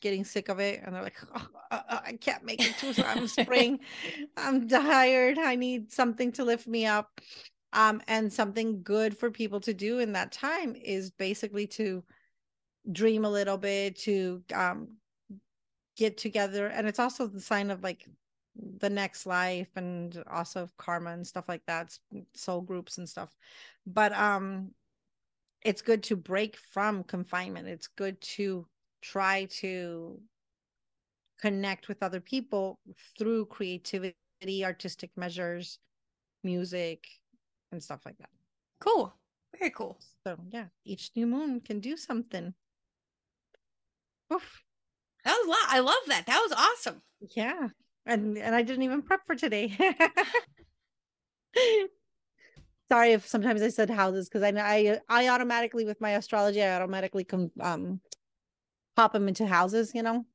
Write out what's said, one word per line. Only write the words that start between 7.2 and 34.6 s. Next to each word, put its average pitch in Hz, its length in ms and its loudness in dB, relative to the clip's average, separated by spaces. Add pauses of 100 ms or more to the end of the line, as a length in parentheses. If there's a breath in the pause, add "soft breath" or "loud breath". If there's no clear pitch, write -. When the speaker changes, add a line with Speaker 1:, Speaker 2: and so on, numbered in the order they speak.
Speaker 1:
Um, 214 340 6
and 220 240 2
something 214 520 -2
good 214 340 2
for 240 140 -2
people 208 300 -4
to 214 120 -2
do 208 280 -2
in 220 120 -2
that 185 180 -2
time 302 460 -4
is 190 340 -6
basically 202 580 -4
to 190 360 -4 (880 soft breath)
dream 214 320 2
a 208 60 2
little 202 260 0
bit, 196 440 -2
to, 185 420 -2 (120)
um, 185 440 -2 (1000)
get 214 220 0
together. 202 480 -2
And 214 200 -2
it's 214 120 -2
also 247 280 0
the 196 140 -8
sign 202 300 -2
of, 185 120 -6
like, 185 240 -6 (720)
the 202 120 0
next 202 340 -4
life 180 520 0
and 175 540 -8
also 175 460 -6
karma 170 360 -4
and 175 140 -12
stuff - 220 -10
like 170 180 -8
that, 165 200 -4
s-, - 140 -18 (340)
soul 180 260 -4
groups 180 380 -10
and 175 100 -12
stuff. - 220 -12 (560 loud breath)
But, 202 260 2
um, 196 600 0 (880)
it's 214 200 -2
good 226 220 2
to 214 120 -2
break 190 400 -2
from 202 480 -2
confinement. 180 640 -6
It's 170 180 -12
good 190 360 -8
to 190 440 -6 (360)
try 196 420 0 (160)
to 175 600 -8 (1200)
connect 196 480 -2
with 202 140 -10
other 185 180 -4
people 196 600 -4 (380)
through 220 280 -2
creativity, 185 680 -8 (500)